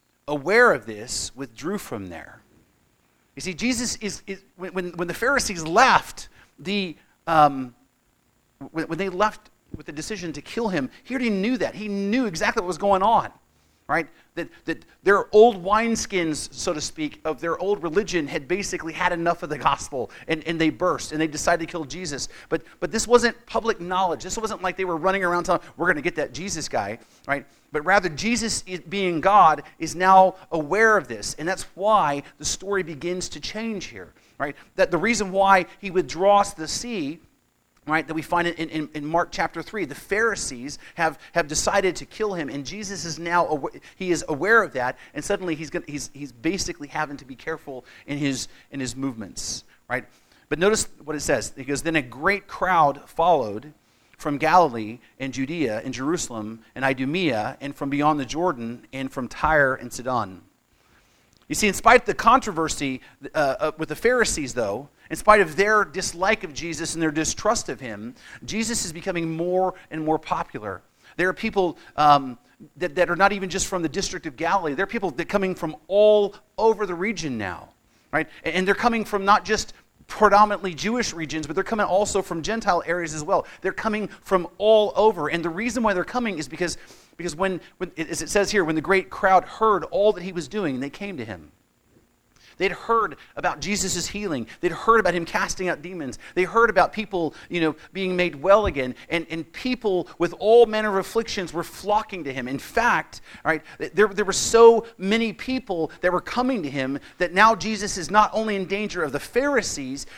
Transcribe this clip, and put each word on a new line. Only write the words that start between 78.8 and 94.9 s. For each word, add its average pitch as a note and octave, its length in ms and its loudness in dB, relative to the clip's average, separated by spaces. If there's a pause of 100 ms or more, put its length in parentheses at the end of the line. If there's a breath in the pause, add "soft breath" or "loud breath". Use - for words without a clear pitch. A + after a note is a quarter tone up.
from G3 180 -4
not G3+ 220 4
just - 280 -4 (340 soft breath)
predominantly G3+ 680 4
Jewish G#3 400 -2
regions, D#3 340 -6
but D#3 60 -6
they're F#3+ 100 -2
coming G#3 220 -2
also G3 360 2
from E3 200 -6
Gentile G3+ 440 0
areas E3 280 -4
as D3+ 100 -6
well. F3 220 2 (160 loud breath)
They're F#3 120 -2
coming G#3+ 360 -4 (140 loud breath)
from F3+ 240 0 (100)
all G#3+ 380 6
over. F3+ 340 4
And E3 140 -2
the E3+ 60 -2
reason A3+ 340 -4
why G#3 100 2
they're F3+ 120 0
coming A3+ 320 -4
is D3+ 100 -6
because, D#3+ 300 -4 (400 loud breath)
because E3 180 -8
when, F#3 240 -2 (180 loud breath)
when, F3+ 200 -8
as D#3 240 -6
it D3+ 80 -10
says G3+ 200 4
here, G#3 140 2
when D#3 120 0
the D#3 60 0
great F#3 280 2
crowd F#3 340 4
heard G#3 420 2
all G3+ 280 4
that F3 100 -6
he F#3 80 -6
was D#3+ 160 -6
doing, D#3 320 -2
they C#3 100 -6
came G3+ 280 -10
to A2+ 80 -8
him. E2+ 260 -12 (1040 soft breath)
They'd F#3 140 0
heard G#3 460 -2 (180 loud breath)
about D#3 260 -4
Jesus' F3 460 -4
healing. E3+ 400 -6 (140 loud breath)
They'd F3 100 0
heard A3+ 280 4